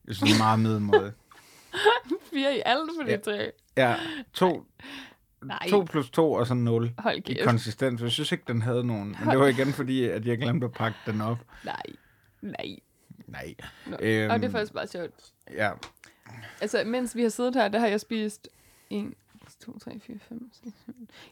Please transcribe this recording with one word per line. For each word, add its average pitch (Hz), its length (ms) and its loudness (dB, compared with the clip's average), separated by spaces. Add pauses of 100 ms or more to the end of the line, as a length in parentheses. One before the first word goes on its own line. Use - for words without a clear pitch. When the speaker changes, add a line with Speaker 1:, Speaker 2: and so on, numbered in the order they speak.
Speaker 1:
Jeg 107 80 -6
synes, 95 160 4
det 107 80 8
er 110 40 4
meget 110 160 6
middelmåde. 104 540 2 (600)
Speaker 2:
<laughs> 403 600 0
Fire 277 240 0
i - 80 -2
alle 302 300 0
for 320 80 -4
de 240 80 -2
Speaker 1:
Ja. 214 60 2
Speaker 2:
tre? 208 340 -6 (260)
Speaker 1:
Ja. 117 180 4 (380)
To, 175 320 2 (760)
Speaker 2:
Nej. 156 280 -6
Speaker 1:
to 202 200 6
plus 143 200 -2
to 160 240 4
og 117 140 2
så 123 60 2
nul 117 440 2
Speaker 2:
Hold - 200 -2
Speaker 1:
i - 20 -6
Speaker 2:
kæft. 127 280 -6
Speaker 1:
konsistens. 117 540 0
Jeg 120 100 -2
synes 151 200 -2
ikke, - 160 -4
den 117 140 0
havde 123 220 0
nogen. 110 240 -2
Men 101 80 -8
Speaker 2:
Hold 147 160 0
Speaker 1:
det 135 80 6
var 139 80 8
igen 135 260 2
fordi, 131 300 -2
at 107 220 -2
jeg 117 120 2
glemte 123 280 0
at 113 60 -4
pakke 113 340 -2
den 107 160 -2
op. 117 160 -2 (280)
Speaker 2:
Nej. - 160 -8 (600)
Nej. - 340 -10 (520)
Speaker 1:
Nej. 71 280 -12 (320)
Speaker 2:
Nå. - 120 -10
Speaker 1:
Øhm, 107 320 2
Speaker 2:
Og 233 80 0
det - 80 -2
er - 40 -4
faktisk 214 220 -4
bare - 140 -6
sjovt. - 460 -14 (180)
Speaker 1:
ja. 98 200 0 (880)
Speaker 2:
Altså, 208 240 0
mens 240 300 -2
vi 226 60 0
har 233 80 4
siddet 247 260 -2
her, 226 120 4
der 202 120 0
har 233 80 4
jeg 208 140 2
spist 214 460 -6 (420)
en, 208 240 -6 (520)
to, 220 140 -16
tre, - 200 -16
fire, 214 200 -16
fem, 233 340 -16
seks, - 300 -18
syv. 240 140 -16
Jeg 240 80 -20 (260)